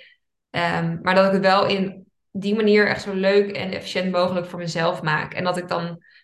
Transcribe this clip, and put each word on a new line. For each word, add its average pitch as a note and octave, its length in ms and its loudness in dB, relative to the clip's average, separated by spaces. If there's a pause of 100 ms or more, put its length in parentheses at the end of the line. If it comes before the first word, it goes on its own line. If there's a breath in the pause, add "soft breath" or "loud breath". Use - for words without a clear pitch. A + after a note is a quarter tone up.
(500 loud breath)
Ehm, E3+ 520 -2
maar F#3 140 0
dat F#3+ 100 6
ik G3 60 2
het G3 100 2
wel F#3+ 240 4
in G3 400 -2 (260)
die G3+ 240 -2
manier G#3 320 4
echt - 140 -2
zo G3+ 120 -8
leuk G3+ 380 2
en F#3+ 200 -6
efficiënt F#3 400 -4
mogelijk F3+ 340 0
voor F3 140 -10
mezelf E3+ 420 -2
maak. D#3 320 -2
En F#3 100 -4
dat F3+ 140 -2
ik F3 100 -8
dan E3+ 360 -6 (200 soft breath)